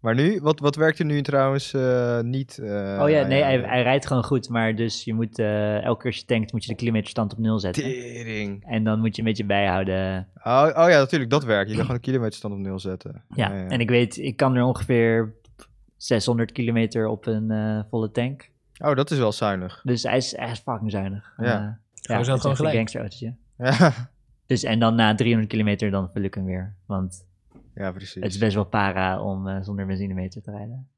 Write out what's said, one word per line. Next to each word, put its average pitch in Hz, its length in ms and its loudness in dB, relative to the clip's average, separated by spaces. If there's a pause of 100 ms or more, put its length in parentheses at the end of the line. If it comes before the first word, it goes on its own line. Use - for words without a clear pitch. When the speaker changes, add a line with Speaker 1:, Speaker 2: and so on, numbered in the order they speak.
Speaker 1:
Maar 113 140 0
nu, 165 260 2
wat, 151 200 2
wat 143 160 2
werkt 156 220 2
er 175 60 0
nu 147 180 0
trouwens, 135 520 0
eh, 123 460 2
niet, 127 380 -4
eh, 101 440 -4
Speaker 2:
Oh 147 80 4
ja, 147 160 4
nee, 135 120 2
Speaker 1:
ja, 147 60 4
Speaker 2:
hij, 135 120 4
Speaker 1:
de 120 100 0
Speaker 2:
hij 123 160 2
rijdt 131 240 2
gewoon 127 180 0
goed, 131 240 -2
maar 113 280 0
dus 113 280 -4
je 113 100 -4
moet, 113 240 -2
eh, 107 440 0
elke 120 200 0
keer 123 80 -2
als - 100 -8
je - 60 -20
tankt, 110 260 0
moet 110 120 -4
je 110 60 -10
de 110 60 -4
kilometerstand 110 560 -2
op 107 60 -10
nul 110 200 0
zetten. 95 240 -2
Speaker 1:
Tering. 117 840 -8
Speaker 2:
En 110 180 -2
dan 110 160 2
moet 110 160 0
je 113 60 -4
een 113 60 2
beetje 107 160 -2
bijhouden. 95 920 0
Speaker 1:
Oh, 127 300 4
oh 165 240 6
ja, 156 80 8
natuurlijk, 131 320 2
dat 143 140 2
werkt. 101 260 2
Je 107 60 -4
kan 113 80 0
gewoon 120 160 -2
de - 60 -8
kilometerstand 113 480 -2
op 98 60 -6
nul 95 180 -4
zetten. 92 460 -10 (100)
Speaker 2:
Ja, 110 140 2
Speaker 1:
Ja, 98 80 -4
ja. 92 120 -8
Speaker 2:
en 120 120 -2
ik 113 100 0
weet, 123 260 4
ik 131 200 -6
kan 131 180 2
er 123 80 2
ongeveer 113 720 2 (640)
zeshonderd 117 560 0
kilometer 117 540 0
op 110 200 -4
een, 110 240 -2
eh, 107 300 -2 (100)
volle 110 200 -2
tank. 131 420 -6 (260)
Speaker 1:
Oh, 147 180 0
dat 135 140 0
is 151 80 0
wel 110 140 2
zuinig. 95 520 -4
Speaker 2:
Dus 123 180 0
hij 120 140 0
is, - 200 -2
hij 117 140 -8
is 117 80 -10
fucking 110 320 -6
zuinig. 98 460 -6
Speaker 1:
Ja. 113 240 0
Speaker 2:
Eh, 104 80 -6 (380)
ja, - 40 -8 (100)
Speaker 3:
Gewoon, 120 40 2
ze 123 60 0
had 131 120 2
Speaker 2:
het 139 100 2
is 131 60 -2
Speaker 3:
gewoon 156 140 0
Speaker 2:
echt 113 220 0
een - 20 -8
Speaker 3:
gelijk. 113 140 -6
Speaker 2:
gangsterautootje. 123 800 2 (100)
Speaker 1:
Ja. 123 180 -10
<laughs> - 300 -20
Speaker 2:
Dus, 127 160 0
en 113 160 0
dan 113 160 4
na 107 200 6
driehonderd 110 360 2
kilometer, 107 400 0
dan 95 200 -2
verluk 95 240 -4
hem 95 100 -6
weer. 92 320 -6 (100)
Want 92 400 -4 (480)
Speaker 1:
Ja, 95 180 -6
precies. 95 300 -14
Speaker 2:
het 98 100 -4
is 98 60 -8
best 107 160 2
wel 104 100 2
para 95 580 0
om, 98 260 -4
eh, 95 140 -4
zonder 98 240 -6
benzinemeter 95 560 -6
te - 80 -14
rijden. 117 480 -14